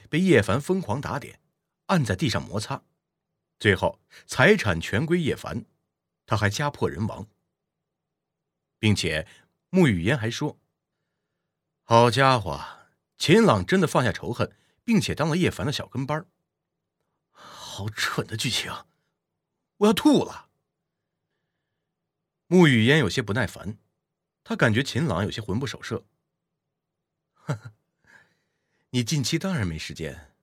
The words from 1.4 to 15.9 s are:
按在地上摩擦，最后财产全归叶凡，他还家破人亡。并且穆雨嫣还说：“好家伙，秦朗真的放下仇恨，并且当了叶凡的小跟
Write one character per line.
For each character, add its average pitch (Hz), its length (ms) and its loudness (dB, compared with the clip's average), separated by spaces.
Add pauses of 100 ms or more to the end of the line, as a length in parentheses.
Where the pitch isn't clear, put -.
按 175 180 2
在 104 100 -2
地 127 140 -2
上 98 140 -2
摩 92 180 -8
擦， - 240 -10 (760)
最 104 160 2
后 - 280 -4 (240)
财 165 280 4
产 95 240 -2
全 110 280 -4
归 175 120 0
叶 131 160 -2
凡， - 300 -10 (640)
他 113 100 -2
还 104 140 0
家 147 180 -4
破 113 220 -4
人 104 160 -6
亡。 - 200 -10 (1500)
并 107 160 2
且 80 320 -4 (440)
穆 180 180 4
雨 87 160 0
嫣 127 120 0
还 113 140 -4
说 - 300 -8 (1200)
：“好 117 280 6
家 131 280 4
伙， - 520 -12 (260)
秦 208 260 6
朗 120 220 4
真 190 160 0
的 160 60 2
放 143 180 0
下 107 80 0
仇 87 200 -10
恨， - 220 -6 (300)
并 220 160 2
且 95 140 -2
当 156 140 -4
了 151 80 -2
叶 165 140 2
凡 - 160 -6
的 147 60 -4
小 - 160 -8
跟 131 180 -8